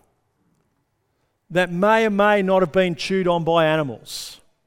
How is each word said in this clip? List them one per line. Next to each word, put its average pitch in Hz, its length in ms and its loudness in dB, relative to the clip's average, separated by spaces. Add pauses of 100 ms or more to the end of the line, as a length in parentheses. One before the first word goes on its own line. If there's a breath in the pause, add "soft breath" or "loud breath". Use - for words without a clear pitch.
(1500)
that 175 220 -2
may 208 320 2
or 220 60 0
may 202 320 2
not 190 180 2
have 175 120 -2
been 185 220 0
chewed 190 340 -4
on 170 160 0
by 165 200 2
animals 151 760 -4 (260)